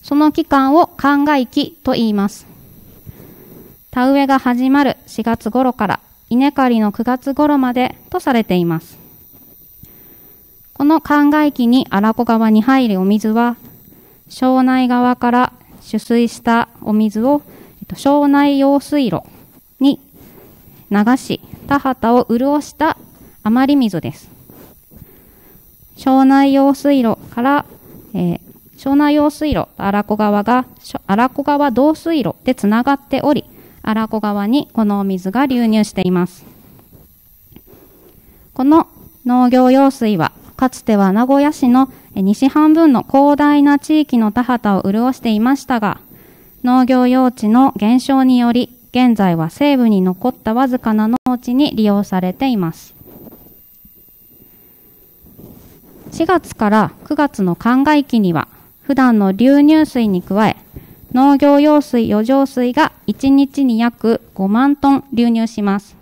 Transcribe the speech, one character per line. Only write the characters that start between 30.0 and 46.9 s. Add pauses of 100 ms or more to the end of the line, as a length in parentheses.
子
川
が、 (160)
し
ょ-、
荒
子
川
導
水
路 (100)
で
つ
な
が
っ
て
お
り、 (400)
荒
子
川
に
こ
の
お
水
が
流
入
し
て
い
ま
す。 (2000)
こ
の (380)
農
業
用
水
は、 (240)
か
つ
て
は
名
古
屋
市
の、 (240)
え
ー、
西
半
分
の
広
大
な
地
域
の
田
畑
を
潤
し
て
い
ま
し
た
が、 (640)
農
業